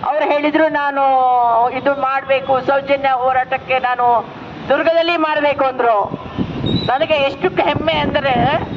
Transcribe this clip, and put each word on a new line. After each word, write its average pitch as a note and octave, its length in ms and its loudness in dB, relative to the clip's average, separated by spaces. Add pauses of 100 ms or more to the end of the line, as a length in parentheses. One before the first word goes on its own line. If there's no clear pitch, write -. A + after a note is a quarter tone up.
ಅವ್ರು D4 240 0
ಹೇಳಿದ್ರು, D4 380 2
"ನಾನು C#4+ 320 -2 (680)
ಇದು C4+ 320 -2
ಮಾಡ್ಬೇಕು, C4+ 580 0
ಸೌಜನ್ಯ C#4 480 0
ಹೋರಾಟಕ್ಕೆ B3+ 720 0
ನಾನು A#3+ 460 2 (440)
ದುರ್ಗದಲ್ಲಿ E4 480 2
ಮಾಡ್ಬೇಕು" D4 480 0
ಅಂದ್ರು. A#3 640 0 (600)
ನನಗೆ D#4 260 0
ಎಷ್ಟು C#4 340 0
ಹೆಮ್ಮೆ D#4 460 0
ಅಂದ್ರೆ C#4+ 840 0